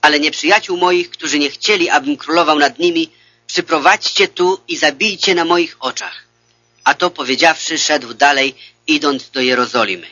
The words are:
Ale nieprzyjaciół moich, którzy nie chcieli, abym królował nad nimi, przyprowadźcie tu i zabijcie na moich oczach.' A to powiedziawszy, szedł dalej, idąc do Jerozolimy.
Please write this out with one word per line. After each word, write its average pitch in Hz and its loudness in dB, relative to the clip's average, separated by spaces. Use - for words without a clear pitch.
Ale 151 4
nieprzyjaciół 175 0
moich, 180 2
którzy 147 -4
nie 143 0
chcieli, 175 0
abym 143 -2
królował 156 0
nad 139 0
nimi, 165 -2
przyprowadźcie 180 0
tu 185 0
i 170 -6
zabijcie 180 0
na 170 0
moich 170 0
oczach.' - -10
A 143 4
to 180 0
powiedziawszy, 151 0
szedł 127 -2
dalej, 139 2
idąc 143 0
do 135 -6
Jerozolimy. 120 0